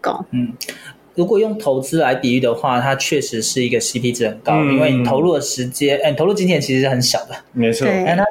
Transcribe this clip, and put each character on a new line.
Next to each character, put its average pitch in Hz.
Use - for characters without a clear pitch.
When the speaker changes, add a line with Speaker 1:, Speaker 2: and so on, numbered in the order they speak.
Speaker 1:
功。 -
Speaker 2:
嗯， 123
如 175
果 208
用 214
投 131
资 160
来 131
比 127
喻 127
的 120
话， 123
它 135
确 139
实 113
是 127
一 120
个 117
C -
P 120
值 117
很 107
高， 147
Speaker 3:
嗯。 147
Speaker 2:
因 135
为 151
你 123
投 131
入 170
的 143
时 -
间， 139
哎， 156
你 131
投 156
入 208
金 185
钱 165
其 131
实 131
是 135
很 127
小 -
的。 -
Speaker 3:
没 117
错。 135
Speaker 1:
对。 190
Speaker 2:
但 175
它 196